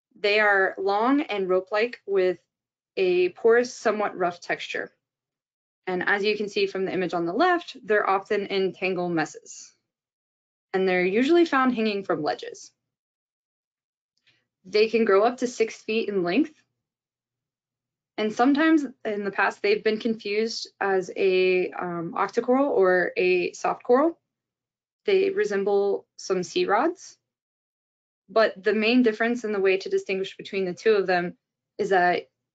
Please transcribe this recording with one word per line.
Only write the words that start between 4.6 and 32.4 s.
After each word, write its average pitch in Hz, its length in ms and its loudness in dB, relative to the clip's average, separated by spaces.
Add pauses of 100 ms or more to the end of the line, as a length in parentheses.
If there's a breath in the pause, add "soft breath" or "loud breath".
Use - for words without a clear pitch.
And 185 240 -4
as 202 160 0
you 214 100 0
can 202 140 -4
see 202 160 -2
from 190 200 -4
the - 80 -6
image 175 200 -4
on 170 140 -2
the 170 60 -6
left, 339 520 0
they're 208 240 0
often 196 380 -2
in 190 260 -2
tangle 175 360 -4
messes. - 600 -8 (1000)
And 190 160 0
they're 180 160 2
usually 269 400 2
found 262 300 0
hanging 208 280 -2
from 160 200 -4
ledges. - 480 -8 (1900)
They 214 240 2
can 226 160 2
grow 196 180 6
up 247 140 2
to 247 100 -2
six - 360 -4
feet 220 260 -2
in 196 140 0
length. 196 280 0 (1700)
And 214 140 -2
sometimes 285 500 4 (220)
in 208 180 -4
the 196 80 -4
past, 202 300 -2
they've 202 220 2
been 214 160 0
confused 220 680 -4 (120)
as 190 340 -2
a, 185 540 2
um, 175 480 -8
octocoral 247 520 0
or 185 460 2
a 180 380 0
soft 175 300 -4
coral. 285 360 2 (840)
They 196 240 2
resemble 202 800 0 (100)
some 185 240 -4
sea 180 240 -2
rods. 262 500 -2 (1120)
But 202 340 0
the 208 120 2
main 220 300 4
difference 233 400 0
in 214 80 -4
the 208 80 -2
way 190 180 2
to 190 120 -8
distinguish 190 460 -4
between 196 300 -6
the 180 80 -4
two 220 220 2
of 196 100 0
them 180 320 -2 (400)
is 196 120 -2
that, 180 380 2 (280)